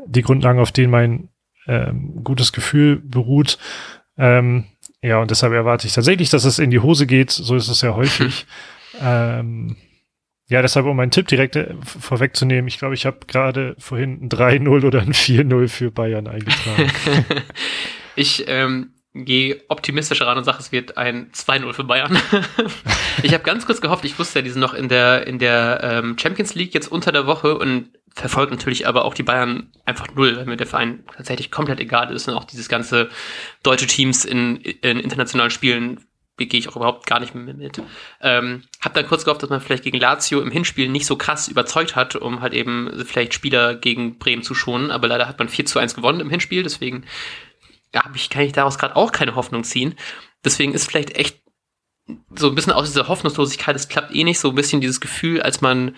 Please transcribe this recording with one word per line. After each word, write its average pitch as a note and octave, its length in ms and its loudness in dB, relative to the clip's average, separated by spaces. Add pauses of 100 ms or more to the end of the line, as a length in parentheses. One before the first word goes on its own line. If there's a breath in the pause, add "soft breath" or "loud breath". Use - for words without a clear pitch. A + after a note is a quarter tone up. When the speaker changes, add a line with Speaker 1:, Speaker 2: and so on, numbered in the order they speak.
Speaker 1:
die B2+ 160 2
Grundlagen, B2 380 4
auf A#2+ 120 4
denen B2+ 200 4
mein, A#2+ 380 2 (380)
ähm, B2 560 -2
gutes B2 280 2
Gefühl D3 460 4
beruht. C3 600 2 (600 loud breath)
Ähm, B2 480 6 (360)
ja, A2+ 180 2
und A2+ 120 2
deshalb A#2 220 4
erwarte A#2 340 2
ich G#2 60 -4
tatsächlich, D#3+ 360 4
dass C3 160 4
es C3+ 140 4
in C#3 120 4
die A#2+ 80 6
Hose C#3+ 280 6
geht. C3 240 4
So A#2+ 240 0
ist A2+ 140 0
es A#2 120 0
ja A#2 140 2
häufig. C3 560 0
Speaker 2:
<laughs> - 40 -20 (420 loud breath)
Speaker 1:
Ähm, A#2 760 -2 (720 soft breath)
ja, B2+ 140 4
deshalb, B2+ 240 4
um C#3 100 2
meinen B2+ 160 2
Tipp - 160 2
direkt, C3 280 0
äh, - 260 -4
v-, - 180 -14
vorwegzunehmen, B2+ 680 0
ich A#2+ 100 -8
glaub, C#3 160 -6
ich C3 120 -4
hab - 220 -6
gerade C3 520 -2
vorhin C3 460 -6
ein A#2 40 -8
drei B2 300 4
null C#3 260 6
oder B2+ 160 4
ein G#2+ 120 0
vier B2+ 300 4
null B2+ 240 4
für A#2+ 240 -4
Bayern A2 360 -4
eingetragen. A2 720 0
Speaker 2:
<laughs> C#3 460 2 (720 loud breath)
Ich, C3+ 300 0
ähm, C3 460 -2 (200)
gehe C3 540 0
optimistischer D3 580 -2
ran B2 120 2
und B2+ 80 -4
sag, C3+ 120 0
es - 140 -16
wird B2 260 -6
ein A#2+ 360 -4
zwei - 260 -2
null B2 140 -8
für C#3 100 -8
Bayern. C3 340 2 (520)
<laughs> - 540 -2
Ich C#3+ 100 4
hab E3 100 2
ganz G#3+ 220 -2
kurz - 160 -2
gehofft, D#3+ 240 -2
ich C#3+ 120 -8
wusste E3+ 220 -2
ja, C3 40 0
die B2+ 80 -8
sind C3 100 -4
noch B2+ 120 2
in C3 140 -4
der, B2 400 4
in B2+ 100 -6
der, A#2+ 460 2
ähm, A#2 340 -2
Champions F#3+ 380 -2
League F3+ 180 -4
jetzt D3+ 160 -4
unter E3+ 220 -2
der C#3+ 140 0
Woche D3+ 320 2
und B2+ 320 -2 (240)
verfolgt C3+ 380 -2
natürlich B2 360 -4
aber B2 160 2
auch B2+ 100 -2
die C3 100 -6
Bayern B2 460 -2 (140)
einfach - 320 -6
null, C3 220 2
weil B2+ 80 -8
mir A#2+ 100 -6
der A#2 120 -6
Verein A#2+ 360 -4 (140)
tatsächlich - 340 -8
komplett C#3 300 -4
egal B2 320 -2
ist A#2 160 -8
und A#2+ 60 -4
auch - 100 -6
dieses A#2+ 240 -14
ganze A#2 400 0 (540 loud breath)
deutsche C3 240 2
Teams C3 360 2
in, A#2+ 340 -2
in - 420 -4
internationalen B2 520 -2
Spielen A#2+ 480 -2 (380)
gehe A#2+ 220 -2
ich A#2 80 -4
auch - 80 -12
überhaupt A#2+ 320 -2
gar A#2+ 120 0
nicht B2 140 -10
mehr B2 200 -14
mit. C#3 280 -14 (400 loud breath)
Ähm, B2 420 0 (180)
hab - 120 -4
dann D3 140 -2
kurz D#3+ 160 0
gehofft, D3 180 0
dass C#3 80 -6
man C3+ 120 -2
vielleicht C3 220 -4
gegen B2+ 140 -4
Lazio C3+ 440 2
im B2 100 -6
Hinspiel C#3 380 -2
nicht C#3 160 -2
so C#3 100 -2
krass D3+ 320 -2
überzeugt D#3+ 480 -2
hat, B2+ 200 0
um A#2+ 260 -6
halt B2 120 -4
eben A#2+ 380 -4 (140)
vielleicht A#2+ 280 -2
Spieler A#2+ 420 0
gegen A#2 420 -2
Bremen A#2 260 -2
zu C3 100 -8
schonen. B2+ 380 -2
Aber B2 160 0
leider A#2+ 220 0
hat C3+ 100 -8
man A#2 80 -2
vier - 180 -4
zu - 140 0
eins A#2 160 -2
gewonnen C3 240 0
im D3 100 -6
Hinspiel, F3 340 -4
deswegen, C3 420 -8 (880 loud breath)
ja, A#2 100 2
hab C3+ 120 -16
ich, - 140 -6
kann C#3+ 140 0
ich C#3+ 80 0
daraus C#3 260 0
grad - 180 -4
auch G#3+ 180 2
keine A#2+ 220 -2
Hoffnung A#2+ 280 -4
ziehen. C3 320 -4 (480 loud breath)
Deswegen C#3 300 0
ist - 160 -4
vielleicht - 260 -4
echt - 260 -4 (920)
so D3 140 2
ein C3+ 60 -2
bisschen E3 180 0
aus D3 180 0
dieser C#3 160 0
Hoffnungslosigkeit, D3 680 -2
es C3+ 120 -8
klappt - 260 -4
eh D3+ 100 2
nicht, E3+ 140 2
so D3 120 0
ein B2+ 60 -2
bisschen C#3+ 240 0
dieses B2+ 220 -2
Gefühl, E3 400 -2
als - 200 -2
man B2+ 360 0